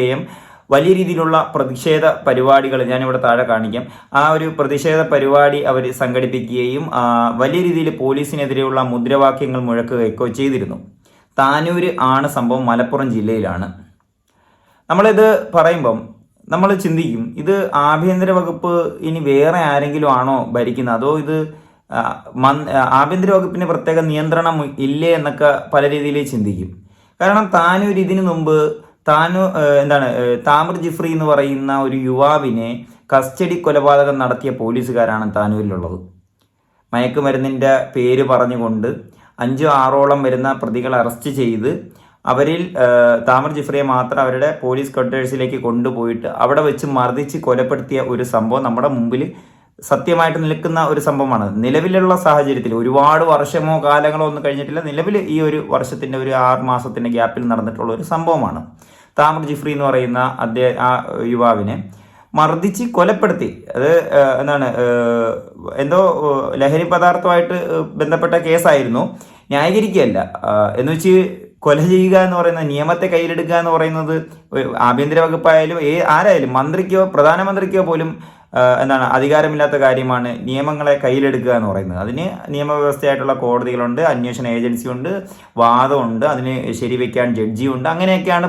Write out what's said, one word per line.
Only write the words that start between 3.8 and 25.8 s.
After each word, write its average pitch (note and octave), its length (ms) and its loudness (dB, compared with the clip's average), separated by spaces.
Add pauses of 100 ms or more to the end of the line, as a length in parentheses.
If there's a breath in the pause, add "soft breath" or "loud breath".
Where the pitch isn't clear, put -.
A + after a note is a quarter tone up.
ആ - 20 4 (140)
ഒരു D#3+ 100 -2 (120)
പ്രതിഷേധ D3 420 0 (120)
പരിപാടി C#3+ 480 4 (100)
അവർ B2+ 300 0
സംഘടിപ്പിക്കുകയും, B2 840 -2 (160)
ആ, - 20 0 (400)
വലിയ D3+ 240 0
രീതിയിൽ D#3+ 240 0 (120)
പോലീസിനെതിരെയുള്ള C3+ 800 -2 (100)
മുദ്രാവാക്യങ്ങൾ C3 760 0
മുഴക്കുകയൊക്കെ A#2 600 -2 (100)
ചെയ്തിരുന്നു. C3+ 400 -2 (600 soft breath)
താനൂര് E3 500 0 (220)
ആണ് C#3 240 0
സംഭവം, B2+ 340 -2
മലപ്പുറം B2 460 -2
ജില്ലയിലാണ്. G2+ 500 -4 (1200)
നമ്മളിത് G#3+ 380 4 (280)
പറയുമ്പം D#3 420 2 (560)
നമ്മൾ G3 160 2 (120)
ചിന്തിക്കും, D#3 600 -2
ഇത് F#3+ 320 0
ആഭ്യന്തര E3+ 640 2
വകുപ്പ് E3+ 340 -4 (360)
ഇനി D#3+ 120 -4 (100)
വേറെ D#3 300 4 (120)
ആരെങ്കിലും D3 460 0
ആണോ C3 180 0 (200)
ഭരിക്കുന്നത്, A#2+ 420 -2
അതോ C3+ 140 0 (100)
ഇത്, D#3 160 -4 (580 loud breath)
ആ, A#2 40 -2 (440)
മൻ-, C#3+ 240 2 (100)
ആ, C3 40 2 (180)
ആഭ്യന്തര F#3 360 0
വകുപ്പിന് F#3 360 -2
പ്രത്യേക E3 260 -2 (120)
നിയന്ത്രണം E3 460 0 (300)
ഇല്ലേ D#3 320 0
എന്നൊക്കെ D3 320 0 (220)
പല C#3+ 100 4 (120)